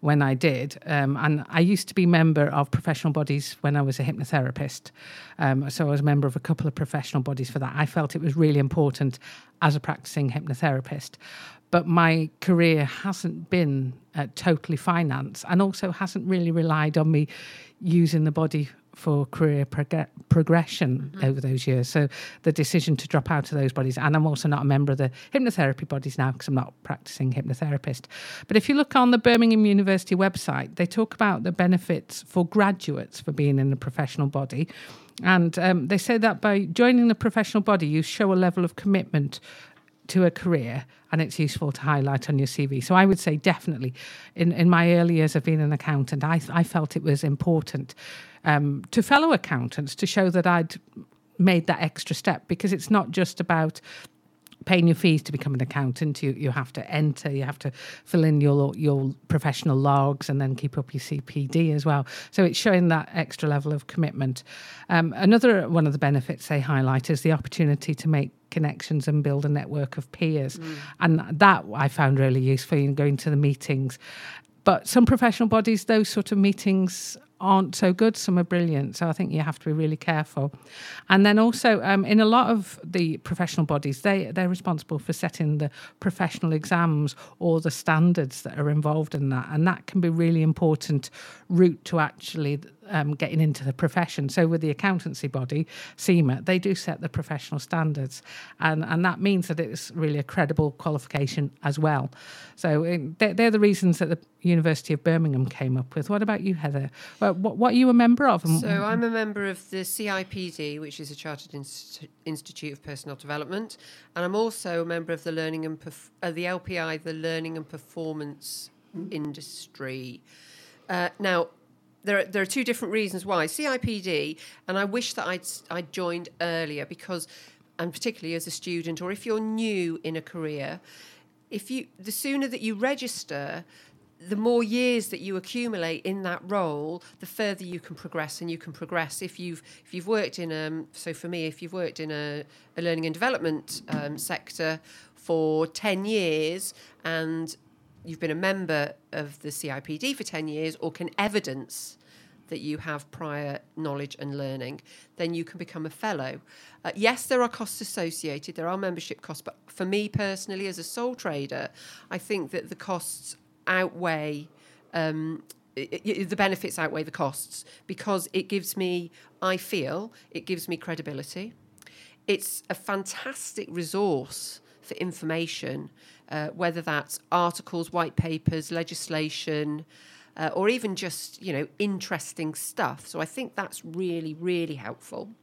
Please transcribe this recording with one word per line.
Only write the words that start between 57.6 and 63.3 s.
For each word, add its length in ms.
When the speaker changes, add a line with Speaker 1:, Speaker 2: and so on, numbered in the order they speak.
Speaker 1:
to 120
fill 200
in 180
your, 340
your 380
professional 480
logs 520
and 120
then 140
keep 220
up 160
your 80
C 220
P 240
D 260
as 140
well. 200
So 140
it's 140
showing 300
that 260
extra 340